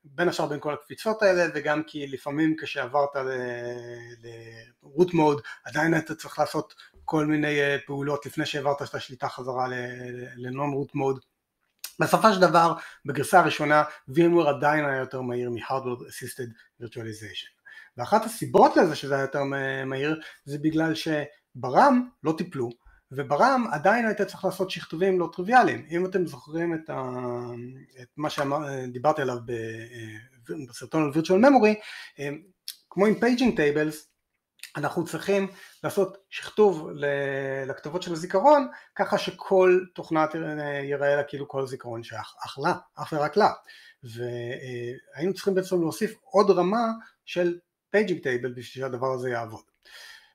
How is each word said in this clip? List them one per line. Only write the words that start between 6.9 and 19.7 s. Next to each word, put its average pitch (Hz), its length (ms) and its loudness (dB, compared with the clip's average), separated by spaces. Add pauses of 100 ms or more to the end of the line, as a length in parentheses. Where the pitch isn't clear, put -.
כל 156 200 0
מיני, 151 360 2
אה, 143 240 2
פעולות 143 400 -4
לפני 147 200 -6
שהעברת 143 360 -2
את - 140 -10
השליטה 131 340 -8
חזרה 127 380 -4
ל-, 127 60 -6
ל-, 123 760 -10
ל-non 139 260 -4
root 135 220 -4
mode. 135 300 0 (760)
בסופו 180 340 4
של 185 80 4
דבר, 170 320 6 (320)
בגרסה 143 340 4
הראשונה, 151 440 4 (260)
V 131 40 -10
M 170 280 6
ware 147 80 4
עדיין 147 360 2
היה 135 120 0
יותר 131 240 -6
מהיר 123 280 -4
מ-Hardware 123 600 -4
Assisted 123 400 -10 (320)
Virtualization. 110 760 -14 (400)
ואחת 202 280 2
הסיבות 202 520 4
לזה 175 180 4
שזה 139 200 -4
היה 135 60 0
יותר 139 220 -2
מ-, 135 460 -4